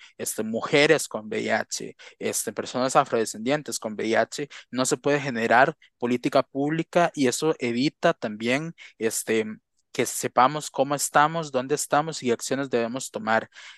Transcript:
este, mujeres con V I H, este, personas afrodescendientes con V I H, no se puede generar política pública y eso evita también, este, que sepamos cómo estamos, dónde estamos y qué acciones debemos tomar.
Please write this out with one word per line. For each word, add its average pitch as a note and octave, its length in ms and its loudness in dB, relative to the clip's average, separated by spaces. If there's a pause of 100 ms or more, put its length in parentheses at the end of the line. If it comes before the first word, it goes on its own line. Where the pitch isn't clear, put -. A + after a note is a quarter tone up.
(180)
este, A2+ 240 -6
mujeres C#3+ 640 2
con G#2+ 220 -8
V A2 140 -4
I A2 80 -2
H, G#2+ 460 -4 (220)
este, G#2+ 340 -4
personas B2+ 440 -2
afrodescendientes B2 800 0
con A2 140 -8
V G#2+ 140 -4
I A2+ 100 0
H, B2+ 320 -2 (220)
no B2+ 160 0
se C#3+ 100 0
puede C#3+ 240 2
generar B2 560 4 (220)
política B2 440 0
pública D#3+ 720 0
y C3+ 140 2
eso D#3 300 0
evita B2+ 560 0
también, A#2+ 600 -4 (240)
este, A2 460 0 (480)
que A#2+ 140 0
sepamos C3+ 640 2
cómo C#3 240 0
estamos, D3+ 580 2
dónde C3+ 240 -2
estamos D3+ 460 -2
y C3 40 -4
qué A#2+ 60 4
acciones C3+ 380 -4
debemos A#2+ 400 -2
tomar. A2 380 0 (300)